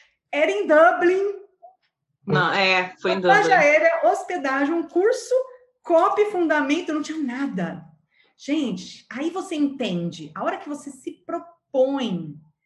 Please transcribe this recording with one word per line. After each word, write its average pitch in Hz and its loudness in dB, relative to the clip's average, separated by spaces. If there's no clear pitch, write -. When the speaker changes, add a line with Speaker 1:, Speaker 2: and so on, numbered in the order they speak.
Speaker 1:
Era 311 2
em 392 -2
Dublin, 359 4
Speaker 2:
Não, 170 2
é, 185 0
foi - 0
em 190 -2
Speaker 1:
Passagem 403 4
Speaker 2:
Dublin. - 6
Speaker 1:
aérea, 330 4
hospedagem, 285 -2
um 339 -4
curso, 440 0
copy, 392 2
fundamento, 311 0
não 302 -2
tinha 311 -8
nada. 240 -6
Gente, 262 -6
aí 285 -6
você 349 -6
entende, 175 -4
a 196 -8
hora 359 -4
que 311 -14
você 285 -12
se - -16
propõe 262 -4